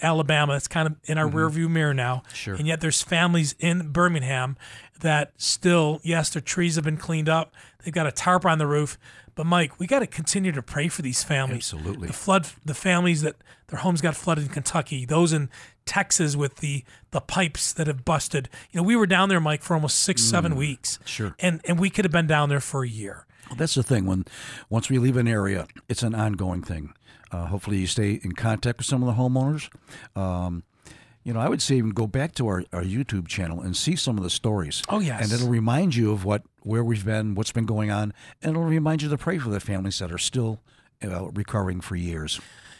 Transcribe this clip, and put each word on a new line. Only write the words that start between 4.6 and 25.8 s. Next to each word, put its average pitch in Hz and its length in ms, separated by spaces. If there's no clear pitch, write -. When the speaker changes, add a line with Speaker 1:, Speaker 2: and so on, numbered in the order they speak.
Speaker 1:
that 151 360
still, 160 640
yes, 165 260
their 156 120
trees 175 340
have 160 100
been 156 120
cleaned 156 320
up. 160 240
They've 160 100
got 160 140
a 135 40
tarp 180 340
on 165 140
the 156 80
roof. 147 300
But 156 120
Mike, 170 320
we 185 60
gotta 247 220
continue 185 460
to 139 80
pray 147 260
for - 140
these 127 220
families. 131 500
Speaker 2:
Absolutely. 85 340
Speaker 1:
The - 60
flood, 190 340
the 151 120
families 175 480
that 151 120
their - 120
homes 175 200
got 156 160
flooded 156 300
in 135 60
Kentucky, 143 540
those 156 280
in 147 160
Texas 170 500
with 143 220
the, 143 260
the 156 80
pipes - 540
that 160 140
have 135 180
busted. 143 420
You - 80
know, 170 40
we 214 120
were 220 120
down 185 220
there, 185 120
Mike, 151 220
for - 100
almost 151 260
six, 180 220
seven 160 320
Speaker 2:
Mm, 139 40
Speaker 1:
weeks. 139 480
Speaker 2:
sure. 104 340
Speaker 1:
And, 175 260
and 170 140
we 196 100
could 208 160
have 175 60
been 165 160
down 147 220
there 143 120
for 135 220
a 123 60
year. 107 360
Speaker 2:
Well, 120 80
that's 160 180
the 127 80
thing. 104 220
When, 92 200
once 110 200
we 131 100
leave 123 180
an 120 100
area, 98 400